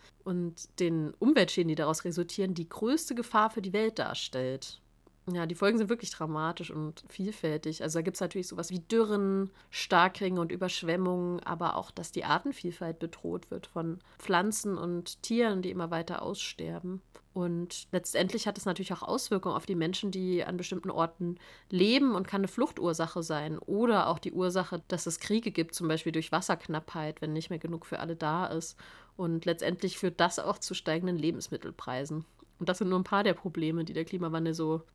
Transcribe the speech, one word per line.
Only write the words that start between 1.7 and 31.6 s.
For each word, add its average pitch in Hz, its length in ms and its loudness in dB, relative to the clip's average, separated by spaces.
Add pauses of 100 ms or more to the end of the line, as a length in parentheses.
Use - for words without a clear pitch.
daraus 156 280 2
resultieren, 175 500 -2
die 165 160 -4
größte 262 460 0
Gefahr 220 340 4
für 220 140 -4
die 185 100 -4
Welt 220 240 2
darstellt. - 840 -4 (500)
Ja, 175 140 0
die 165 100 -4
Folgen 208 220 4
sind 214 120 2
wirklich 233 220 -2
dramatisch 160 580 -2
und 151 380 -6
vielfältig. 156 760 -4
Also 160 180 0
da 160 40 0
gibt's 185 160 -2
natürlich 180 300 -4
sowas 170 220 -6
wie 180 100 -4
Dürren, 202 680 2 (180)
Starkregen 185 680 4
und 170 140 0
Überschwemmungen, 180 880 0
aber 165 380 -2
auch, - 140 -6
dass - 200 -10
die - 140 -4
Artenvielfalt 165 720 -2
bedroht 170 500 -6
wird - 180 -10
von 165 320 -4 (200)
Pflanzen 214 580 2
und 175 460 -4
Tieren, 226 380 2
die 180 100 -2
immer 175 200 -4
weiter 165 320 -4
aussterben. 170 760 -6 (300)
Und 175 600 -4
letztendlich 185 540 0
hat 202 100 -2
es - 80 -10
natürlich 190 260 -2
auch 175 100 -6
Auswirkungen 196 540 0
auf - 100 -2
die 196 100 -2
Menschen, 180 360 0
die 180 320 0
an 180 140 -4
bestimmten 175 340 -4
Orten 170 460 -2 (320)
leben 226 460 6
und 190 120 0
kann 196 140 0
eine 196 80 2
Fluchtursache 170 760 0
sein 156 360 -2
oder 208 500 4
auch 156 100 2
die - 140 -6
Ursache, 180 560 0
dass 180 160 -2
es - 160 -2
Kriege 214 300 2
gibt, 165 220 0
zum 175 140 -2
Beispiel 160 240 2
durch 160 220 -2
Wasserknappheit, 156 880 -2
wenn 156 100 -2
nicht 160 180 -4
mehr 170 100 -4
genug 165 260 -6
für - 140 -6
alle 165 180 -4
da 165 300 0
ist. - 300 -4 (380)
Und 165 300 0
letztendlich 175 520 0
führt 180 220 0
das 175 180 4
auch - 200 -2
zu - 160 -6
steigenden 175 440 0
Lebensmittelpreisen. 151 1080 -4 (340)